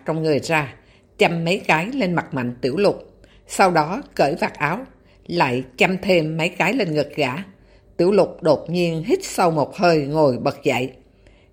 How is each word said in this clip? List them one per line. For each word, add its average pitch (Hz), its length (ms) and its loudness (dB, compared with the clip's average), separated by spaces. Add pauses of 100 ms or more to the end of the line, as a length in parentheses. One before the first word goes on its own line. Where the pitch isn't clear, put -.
trong 160 180 -4
người 151 160 2
ra, 147 340 -2 (440)
châm 170 280 2
mấy 185 220 -2
cái 170 260 0
lên 196 200 -2
mặt - 200 -4
Mạnh 123 280 -4
Tiểu 135 160 -2
Lục, 190 360 -2 (340)
sau 190 240 2
đó 165 300 0 (140)
cởi 151 200 2
vạt - 180 -4
áo, 156 260 -2 (480)
lại 135 360 0 (140)
châm 185 240 2
thêm 165 360 2
mấy 165 120 -2
cái 180 240 -2
lên 196 200 -2
ngực 147 220 -2
gã. 143 180 -2 (640)
Tiểu 175 140 4
Lục 180 320 2
đột 156 260 2
nhiên 165 340 -2
hít 294 200 0
sâu 185 280 0
một 147 260 -2
hơi, 165 300 4
ngồi 143 300 2
bật 135 260 -4
dậy. 131 280 -2 (600)